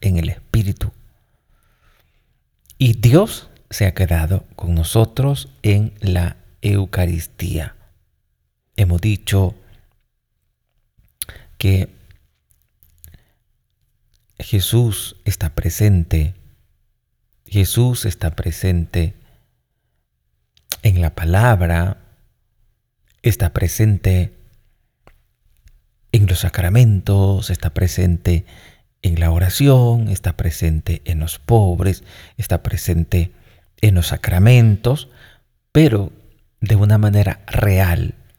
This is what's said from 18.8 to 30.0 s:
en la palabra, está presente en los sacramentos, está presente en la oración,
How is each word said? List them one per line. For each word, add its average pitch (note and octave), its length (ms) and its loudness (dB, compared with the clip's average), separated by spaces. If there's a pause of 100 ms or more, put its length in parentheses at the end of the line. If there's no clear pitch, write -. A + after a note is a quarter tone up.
en F#2 180 2
la E2 140 0
palabra, F2+ 920 0 (1200)
está F#2+ 300 0
presente F#2 800 0 (1800)
en G#2 140 4
los F2+ 140 0
sacramentos, G2 1080 2
está F2 220 -4
presente F2 720 0 (560)
en E2 180 -2
la E2 120 2
oración, A#2 800 2